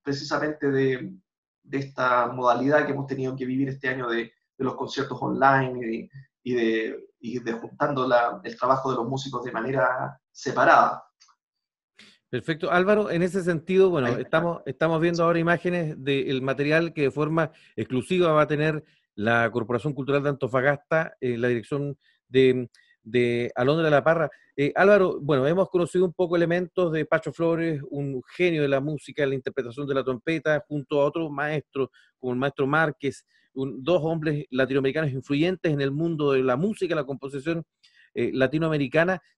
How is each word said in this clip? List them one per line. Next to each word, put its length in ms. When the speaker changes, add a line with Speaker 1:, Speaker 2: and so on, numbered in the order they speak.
Speaker 1:
precisamente 680
de, 420
de 160
esta 500
modalidad 580
que 80
hemos 140
tenido 280
que 100
vivir 220
este 220
año 200
de, 220
de 80
los 100
conciertos 460
online 580
y 60
de, 240
y 100
de, 560
y 200
de 140
juntando 540
la, 360
el 140
trabajo 340
de 60
los 100
músicos 360
de 80
manera 680
separada. 720
Speaker 2:
Perfecto. 420
Álvaro, 400
en 120
ese 200
sentido, 460
bueno, 180
Speaker 1:
Ahí 60
está. 100
Speaker 2:
estamos, 420
estamos 360
viendo 220
ahora 140
imágenes 640
del 400
material 520
que 80
de 100
forma 400
exclusiva 560
va 120
a 40
tener 380
la 360
Corporación 420
Cultural 300
de 60
Antofagasta, 880
en 220
la 80
dirección 480
de, 400
de 500
Alondra 300
de 80
la 140
Parra. 240
Eh, 220
Álvaro, 420
bueno, 260
hemos 240
conocido 360
un 80
poco 240
elementos 560
de 120
Pacho 280
Flores, 560
un 340
genio 280
de 80
la 100
música, 460
la 100
interpretación 500
de 100
la 100
trompeta, 600
junto 360
a 40
otros 240
maestros, 600
como 140
el 80
maestro 260
Márquez, 600
un, 300
dos 200
hombres 480
latinoamericanos 600
influyentes 600
en 80
el 100
mundo 400
de 120
la 120
música, 400
la 100
composición, 600
eh, 200
latinoamericana. 880